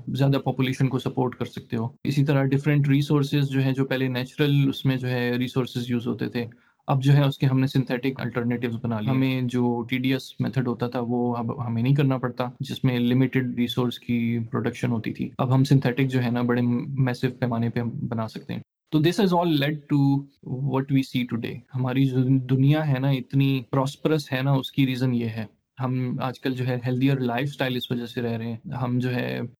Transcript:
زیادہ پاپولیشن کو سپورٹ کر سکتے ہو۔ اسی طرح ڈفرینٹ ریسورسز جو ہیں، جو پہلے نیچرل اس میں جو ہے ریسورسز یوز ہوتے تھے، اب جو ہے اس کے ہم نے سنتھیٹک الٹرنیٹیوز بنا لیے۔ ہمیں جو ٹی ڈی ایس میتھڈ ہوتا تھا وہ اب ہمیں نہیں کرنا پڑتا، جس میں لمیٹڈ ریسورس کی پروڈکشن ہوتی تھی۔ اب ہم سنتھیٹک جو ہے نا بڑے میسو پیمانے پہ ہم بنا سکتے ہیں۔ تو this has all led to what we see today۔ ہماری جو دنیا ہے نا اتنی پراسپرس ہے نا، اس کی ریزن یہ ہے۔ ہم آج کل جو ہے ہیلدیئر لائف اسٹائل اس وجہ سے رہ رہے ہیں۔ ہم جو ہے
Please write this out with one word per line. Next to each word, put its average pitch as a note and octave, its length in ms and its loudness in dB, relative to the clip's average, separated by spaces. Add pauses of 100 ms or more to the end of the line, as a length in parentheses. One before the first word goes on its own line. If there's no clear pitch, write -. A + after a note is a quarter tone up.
زیادہ C3+ 300 2
پاپولیشن C3 500 0
کو A#2+ 120 -2
سپورٹ B2+ 360 -2
کر A#2+ 100 -6
سکتے - 320 -8
ہو۔ A2+ 120 -4 (140)
اسی C#3 220 0
طرح C#3 180 2
ڈفرینٹ C#3+ 440 2
ریسورسز C#3+ 640 2
جو C3+ 120 2
ہیں، C3+ 100 2
جو C3 140 0
پہلے C3 220 -2
نیچرل C#3 600 2
اس - 160 -6
میں C3 120 2
جو B2 120 -4
ہے B2 220 0
ریسورسز B2 580 -2
یوز A#2+ 180 -2
ہوتے A#2 220 -4
تھے، A#2+ 160 -4 (420)
اب C#3 160 2
جو C#3 100 6
ہے C#3+ 100 6
اس C#3 140 0
کے - 80 0
ہم C3 140 2
نے C3 80 2
سنتھیٹک C3 520 -2
الٹرنیٹیوز A#2+ 640 -2
بنا A#2 180 -4
لیے۔ G#2+ 100 -2
ہمیں C3 320 0
جو B2 400 0
ٹی B2 160 -4
ڈی C3 160 0
ایس - 260 -8
میتھڈ B2 280 -2
ہوتا A#2+ 200 -2
تھا B2 140 -4
وہ A#2+ 340 -2
اب A#2 320 -6
ہمیں A#2 160 -2
نہیں C3+ 120 4
کرنا C3+ 220 2
پڑتا، B2 320 -4 (100)
جس - 240 -6
میں B2 160 2
لمیٹڈ B2 560 2
ریسورس A#2+ 440 0
کی A#2 400 -2 (120)
پروڈکشن A#2+ 400 -2
ہوتی A#2 220 -4
تھی۔ B2 240 -6
اب C3 180 2
ہم C3 80 6
سنتھیٹک C3+ 460 4
جو B2+ 140 0
ہے A#2+ 80 0
نا A#2+ 100 0
بڑے A#2+ 200 2 (260)
میسو C3 400 0 (120)
پیمانے A#2 300 0
پہ A#2+ 100 -4
ہم A#2+ 100 -4
بنا A2+ 380 -6
سکتے - 260 -12
ہیں۔ - 80 -8 (300)
تو D#3 80 2
this F3 260 4
has F3+ 140 4
all E3+ 180 2
led C#3+ 180 0
to C#3 480 2 (320)
what C3+ 280 -2 (100)
we C3+ 60 4
see C3 240 -2 (120)
today۔ A2+ 240 -6 (160)
ہماری B2+ 300 2
جو B2+ 180 0
دنیا C3+ 640 4
ہے C#3+ 120 2
نا C#3 100 2
اتنی C3+ 600 2
پراسپرس C#3+ 640 0
ہے C3 100 -2
نا، C#3 100 2
اس C3+ 200 0
کی C#3 160 4
ریزن B2+ 260 0
یہ A#2 120 0
ہے۔ A2 200 -6 (340)
ہم B2+ 420 -4
آج B2+ 180 -6
کل C3+ 140 -4
جو B2 140 -2
ہے B2+ 180 0
ہیلدیئر C3 320 2
لائف B2 340 -2
اسٹائل C3 240 -2
اس - 160 -6
وجہ A#2+ 140 -2
سے A#2+ 160 -6
رہ A#2 160 -2
رہے A2+ 160 -6
ہیں۔ A#2 180 -12
ہم B2 280 -2
جو B2 160 -2
ہے B2+ 240 -4 (200)